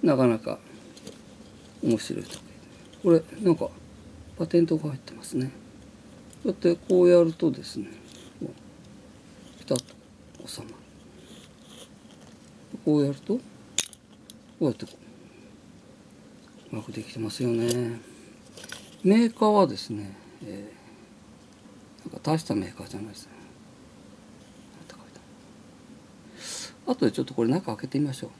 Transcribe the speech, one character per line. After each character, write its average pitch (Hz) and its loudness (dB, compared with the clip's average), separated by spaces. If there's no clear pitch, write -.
な 277 4
か 262 6
な 110 4
か - -8
面 113 2
白 - -6
い - -10
時 - -14
計。 - -16
こ 185 6
れ、 165 6
な 190 4
ん 160 6
か、 - -4
パ 165 -4
テ 170 4
ン 170 6
ト 165 0
が 156 -4
入 131 -8
っ - -12
て - -18
ま - -18
す - -6
ね。 131 -2
こ - -4
う - 0
や 190 0
っ - -4
て 170 4
こ 180 4
う 175 10
や 175 10
る 165 2
と 165 0
で - -8
す - -12
ね、 - -8
こ - -8
う、 - -20
ピ - -20
タ 139 0
ッ - 0
と - -6
収 - -12
ま - -14
る。 - -18
こ 151 4
う 143 4
や 143 0
る 139 -8
と、 - -4
こ 254 -4
う 170 2
や 131 2
っ - -4
て - -12
こ - -20
う、 - -10
う - -8
ま 101 -14
く - -16
で 107 -10
き - -16
て 117 -12
ま 110 -4
す - -6
よ 123 0
ね。 117 -2
メ 220 6
ー 226 0
カ - 2
ー - 6
は 202 6
で 113 -4
す - -10
ね、 101 -8
え 101 -12
ー、 - -10
な - -12
ん - -12
か 151 -2
大 160 2
し 160 -10
た 110 -4
メ 95 -4
ー - -16
カ 92 -14
ー - -16
じ - -12
ゃ - -8
な 107 -10
い 110 -14
で 101 -18
す - -18
ね。 - -20
な - -20
ん - -20
て - -20
書 - -20
い - -20
て - -20
あ - -8
る？ 254 2
後 - 0
で 107 4
ち - -8
ょ - 0
っ - -2
と - -14
こ 120 2
れ 113 4
中 165 0
開 - -16
け - -10
て 139 -2
み 147 2
ま 135 -4
し - -10
ょ 170 -10
う。 - -12